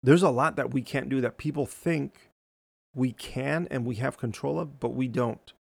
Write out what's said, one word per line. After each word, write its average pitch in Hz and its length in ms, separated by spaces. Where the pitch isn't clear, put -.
there's 160 200
a 180 60
lot 135 260
that 135 180
we 131 80
can't 131 280
do 131 100
that 117 180
people 143 280
think - 640
we 127 160
can 143 580
and 123 160
we 120 100
have 131 220
control 135 400
of, 147 220
but 120 100
we 127 200
don't. 120 420